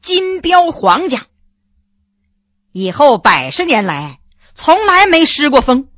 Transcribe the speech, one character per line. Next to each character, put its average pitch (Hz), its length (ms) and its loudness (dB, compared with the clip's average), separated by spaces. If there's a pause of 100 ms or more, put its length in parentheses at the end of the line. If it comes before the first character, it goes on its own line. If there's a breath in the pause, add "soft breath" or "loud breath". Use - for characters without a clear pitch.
“金 370 380 -6
标 349 300 0
黄 214 380 0
家”。 247 160 -6 (1500)
以 185 200 -6
后 233 260 2
百 143 320 0
十 349 160 -6
年 220 200 -2
来 147 340 -8 (340)
从 381 320 0
来 381 220 2
没 330 180 2
失 294 240 -2
过 254 120 4
风。 254 360 -2